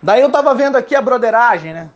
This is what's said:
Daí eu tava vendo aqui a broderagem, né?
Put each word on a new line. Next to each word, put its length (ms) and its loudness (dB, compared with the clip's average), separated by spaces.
Daí 200 2
eu 100 2
tava 220 2
vendo 220 -2
aqui 200 -2
a 60 2
broderagem, 720 0
né? 220 -14